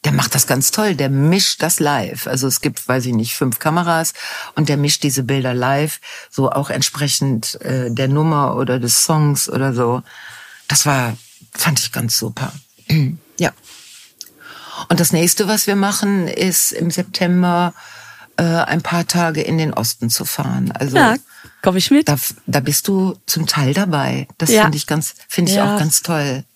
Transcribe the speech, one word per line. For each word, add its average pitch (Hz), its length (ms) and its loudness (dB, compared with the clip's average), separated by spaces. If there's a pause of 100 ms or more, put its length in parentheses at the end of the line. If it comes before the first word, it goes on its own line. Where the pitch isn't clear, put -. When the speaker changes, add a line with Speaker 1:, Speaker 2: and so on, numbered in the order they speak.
Speaker 1:
Der 151 80 2
macht 139 240 0
das 139 100 2
ganz 131 260 0
toll, 208 240 0
der 147 140 0
mischt 156 540 2
das - 160 0
live. 143 480 -2
Also 135 200 -2
es 127 140 -2
gibt, - 260 -6
weiß 127 200 0
ich 123 60 -2
nicht, 113 200 0
fünf 127 260 -2
Kameras 165 540 0 (420)
und 147 140 0
der 143 80 2
mischt 143 260 0
diese 135 200 0
Bilder 127 300 -2
live, 139 460 0 (300)
so 135 220 0
auch - 180 -2
entsprechend, 135 920 -2
äh, 127 300 -2
der 131 160 0
Nummer 143 500 2
oder 127 220 0
des 120 260 0
Songs 147 440 2
oder 131 240 0
so. 120 300 0 (640)
Das - 180 0
war, 123 320 0 (380)
fand 147 240 0
ich - 120 -4
ganz 117 260 -2
super. 113 340 -6 (360)
<clears throat> - 40 0 (480)
Ja. 175 120 0 (1400)
Und 160 120 4
das 170 100 2
nächste, 214 380 2
was 214 180 0
wir 202 80 2
machen, 196 520 0
ist - 440 0
im 170 200 -2
September, 175 840 0 (640)
äh, 175 60 2
ein 165 380 2
paar 170 260 -2
Tage 165 340 0
in - 160 0
den 160 160 0
Osten 117 360 -2
zu - 160 -2
fahren. - 460 -2
Also 131 260 -2
Speaker 2:
Ja, 247 180 6 (460)
komm 185 160 2
ich - 140 2
mit. 294 160 6
Speaker 1:
da, 147 80 4 (300)
da 131 160 2
bist 139 260 -2
du 190 280 2 (100)
zum - 220 -2
Teil 143 260 2
dabei. 139 540 0 (100)
Das 165 140 0
Speaker 2:
Ja. 214 120 6
Speaker 1:
finde 156 140 2
ich 143 100 -6
ganz, 156 280 -2 (120)
finde 185 240 0
ich 196 60 2
Speaker 2:
Ja. 202 180 2
Speaker 1:
auch 208 40 0
ganz 156 220 2
toll. 143 420 -2 (120)